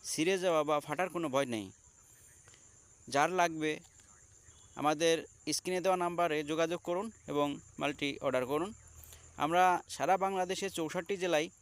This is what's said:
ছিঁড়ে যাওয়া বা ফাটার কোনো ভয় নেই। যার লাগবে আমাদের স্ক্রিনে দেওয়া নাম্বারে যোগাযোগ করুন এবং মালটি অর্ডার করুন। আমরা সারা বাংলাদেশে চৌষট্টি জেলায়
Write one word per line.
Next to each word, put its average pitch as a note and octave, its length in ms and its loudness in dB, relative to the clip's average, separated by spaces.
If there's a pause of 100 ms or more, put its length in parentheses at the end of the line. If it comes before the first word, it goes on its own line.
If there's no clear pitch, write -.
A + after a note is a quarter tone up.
ছিঁড়ে E3+ 340 0
যাওয়া E3+ 260 2
বা D3+ 160 2
ফাটার D3+ 300 -2
কোনো E3+ 180 -4
ভয় C3+ 260 2
নেই। G2+ 120 -4 (1400)
যার C#3+ 220 2
লাগবে E3 400 2 (1040)
আমাদের D#3 380 2 (380)
স্ক্রিনে F3+ 320 -2
দেওয়া F#3 200 4
নাম্বারে E3+ 400 0
যোগাযোগ E3 380 0
করুন F3+ 240 -2 (200)
এবং D3 200 2 (320)
মালটি C#3+ 300 -4 (120)
অর্ডার B2+ 260 0
করুন। D#3 240 -2 (680)
আমরা E3+ 280 2 (240)
সারা D#3 280 2
বাংলাদেশে F#3 540 -2
চৌষট্টি F3 460 -4
জেলায় E3+ 320 2 (140)